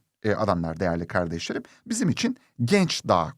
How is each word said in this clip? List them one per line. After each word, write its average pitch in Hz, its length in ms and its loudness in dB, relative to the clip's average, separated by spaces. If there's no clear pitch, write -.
e, 107 100 2
alanlar 85 460 0
değerli 85 280 0
kardeşlerim 85 560 -4
bizim 220 240 0
için 247 280 -2
genç 185 420 2
dağ 85 300 2